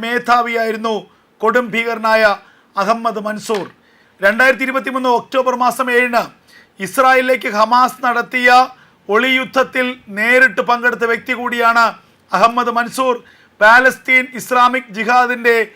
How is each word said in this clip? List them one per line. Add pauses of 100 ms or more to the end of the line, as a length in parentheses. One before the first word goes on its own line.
മേധാവിയായിരുന്നു (460)
കൊടും
ഭീകരനായ (520)
അഹമ്മദ്
മൻസൂർ. (560)
രണ്ടായിരത്തി
ഇരുപത്തിമൂന്ന്
ഒക്ടോബർ
മാസം (100)
ഏഴിന് (640)
ഇസ്രായേലിലേക്ക് (100)
ഹമാസ്
നടത്തിയ (640)
ഒളിയുദ്ധത്തിൽ (300)
നേരിട്ട്
പങ്കെടുത്ത
വ്യക്തി
കൂടിയാണ് (540)
അഹമ്മദ്
മൻസൂർ. (460)
പാലസ്തീൻ (160)
ഇസ്ലാമിക്
ജിഹാദിന്റെ (180)